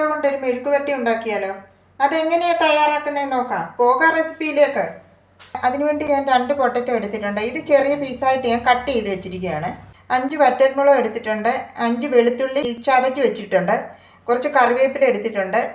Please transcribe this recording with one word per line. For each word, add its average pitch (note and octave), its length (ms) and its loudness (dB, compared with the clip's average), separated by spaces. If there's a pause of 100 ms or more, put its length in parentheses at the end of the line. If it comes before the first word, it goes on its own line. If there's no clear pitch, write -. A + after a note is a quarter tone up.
(120)
കൊണ്ടൊരു C#4 320 -2
മെഴുക്കുവരട്ടി C#4 560 -2
ഉണ്ടാക്കിയാലോ? A3 520 -2 (540)
അതെങ്ങനെയാ E4 560 0
തയ്യാറാക്കുന്നതെന്ന് D4 760 0
നോക്കാം. A3+ 300 -4 (160)
പോകാം B3+ 360 4
റെസിപ്പിയിലേക്ക്. C#4+ 680 0 (800)
അതിനുവേണ്ടി D4 460 -2
ഞാൻ C#4 180 0
രണ്ട് B3 300 2
പൊട്ടറ്റോ A#3+ 380 0
എടുത്തിട്ടുണ്ട്. G3+ 500 -4
ഇത് D#4+ 100 -6 (120)
ചെറിയ C#4 300 4
പീസായിട്ട് C4 520 0
ഞാൻ A#3 160 -2
കട്ട് B3 240 2
ചെയ്ത് G#3 200 -2
വെച്ചിരിക്കുകയാണ്. F3+ 560 -6 (460)
അഞ്ച് C#4 280 -2
വറ്റൽമുളക് C4+ 580 4
എടുത്തിട്ടുണ്ട്, A3 500 -2 (340)
അഞ്ച് A#3+ 300 -2
വെളുത്തുള്ളി C4 480 0 (240)
ചതച്ച് C4 400 2
വെച്ചിട്ടുണ്ട്, F#3+ 480 0 (540)
കുറച്ച് B3+ 280 0
കറിവേപ്പില C4 540 2
എടുത്തിട്ടുണ്ട് G#3 500 -2 (140)